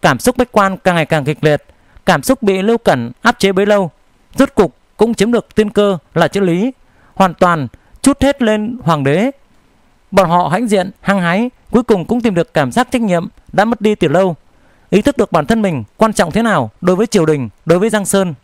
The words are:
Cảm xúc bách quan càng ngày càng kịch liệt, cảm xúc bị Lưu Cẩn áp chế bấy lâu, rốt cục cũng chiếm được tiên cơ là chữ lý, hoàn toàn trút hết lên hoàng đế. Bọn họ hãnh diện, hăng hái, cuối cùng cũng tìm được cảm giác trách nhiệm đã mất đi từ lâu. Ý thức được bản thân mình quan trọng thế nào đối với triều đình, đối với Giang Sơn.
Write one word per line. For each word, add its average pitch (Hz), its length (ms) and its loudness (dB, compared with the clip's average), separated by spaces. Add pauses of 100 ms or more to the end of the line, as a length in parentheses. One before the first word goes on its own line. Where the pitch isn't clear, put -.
Cảm 170 180 0
xúc - 180 -2
bách 247 140 -2
quan 190 260 0
càng 180 180 0
ngày 160 100 0
càng 151 200 -2
kịch 151 160 -4
liệt, 151 220 0 (420)
cảm 160 180 0
xúc 262 200 -2
bị 190 180 0
Lưu 226 160 0
Cẩn 123 340 0 (100)
áp 240 180 -2
chế 196 120 0
bấy 196 140 0
lâu, 202 260 0 (440)
rốt - 200 2
cục 214 200 0 (220)
cũng 226 160 0
chiếm 214 180 -2
được 226 240 -2
tiên 208 140 0
cơ 202 280 0 (160)
là 170 140 2
chữ 196 120 -4
lý, 190 320 0 (440)
hoàn 180 180 2
toàn 165 340 0 (340)
trút 277 200 2
hết 277 200 0
lên 214 420 -2
hoàng 151 200 0
đế. 175 280 0 (800)
Bọn 190 180 2
họ 175 180 2
hãnh 202 200 -2
diện, 196 240 0 (100)
hăng 202 200 0
hái, 190 280 -2 (220)
cuối 240 120 2
cùng 190 220 0
cũng 233 160 -2
tìm 220 140 -2
được 170 180 -2
cảm 135 180 0
giác 240 200 0
trách 240 100 -2
nhiệm 180 260 -2 (260)
đã 196 120 2
mất 226 160 -4
đi 208 140 2
từ 190 120 0
lâu. 175 280 0 (540)
Ý 190 120 2
thức 277 160 0
được 214 140 0
bản 156 140 0
thân 226 160 0
mình 165 220 -2 (140)
quan 220 160 0
trọng 175 180 -2
thế 208 100 -2
nào 165 300 -2 (100)
đối 180 140 2
với 208 120 -2
triều 180 180 0
đình, 143 240 -2 (160)
đối 165 140 2
với 220 100 0
Giang 202 160 -2
Sơn. 190 280 -2 (100)